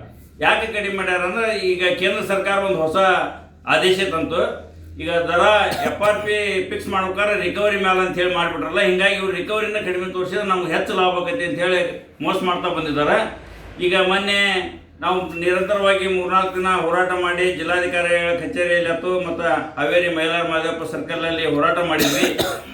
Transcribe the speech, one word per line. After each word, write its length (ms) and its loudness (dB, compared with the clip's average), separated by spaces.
ಯಾಕೆ 320 0
ಕಡಿಮೆ 220 -4
ಮಾಡ್ಯಾರ 240 -2
ಅಂದ್ರೆ 400 -2
ಈಗ 240 0
ಕೇಂದ್ರ 280 -2
ಸರ್ಕಾರ 320 0
ಒಂದು 180 0
ಹೊಸ 180 0
ಆದೇಶ 320 2
ತಂತು. 300 -2
ಈಗ 100 -4
ದರ 300 2
ಎಫ್ 180 -2
ಆರ್ 240 2
ಪಿ 440 0
ಫಿಕ್ಸ್ 180 -6
ಮಾಡ್ಬೇಕಾದ್ರೆ 540 0
ರಿಕವರಿ 360 0
ಮ್ಯಾಲ 200 2
ಅಂತ 200 0
ಹೇಳಿ 180 2
ಮಾಡ್ಬಿಟ್ರಲ್ಲ, 460 0
ಹಿಂಗಾಗಿ 340 4
ಇವ್ರು 160 -2
ರಿಕವರಿನ 540 -2
ಕಡಿಮೆ 280 -4
ತೋರಿಸಿದ್ರೆ 340 -2
ನಮ್ಗೆ 260 0
ಹೆಚ್ಚು 200 -2
ಲಾಭ 300 2
ಆಕೈತಿ 220 -2
ಅಂತ 140 -4
ಹೇಳಿ 480 0
ಮೋಸ 220 0
ಮಾಡ್ತಾ 260 0
ಬಂದಿದ್ದಾರೆ. 720 0
ಈಗ 100 2
ಮೊನ್ನೆ 880 0
ನಾವು 380 -2
ನಿರಂತರವಾಗಿ 680 2
ಮೂರ್ನಾಲ್ಕು 480 2
ದಿನ 120 0
ಹೋರಾಟ 420 2
ಮಾಡಿ 440 2
ಜಿಲ್ಲಾಧಿಕಾರಿಗಳ 920 0
ಕಚೇರಿಯಲ್ಲಿ 440 2
ಆಯ್ತು 360 -2
ಮತ್ತು 520 -2
ಹಾವೇರಿ 360 2
ಮೈಲಾರ 320 0
ಮಾದೇವಪ್ಪ 440 -2
ಸರ್ಕಲಲ್ಲಿ 640 -2
ಹೋರಾಟ 240 2
ಮಾಡಿದ್ವಿ. 600 2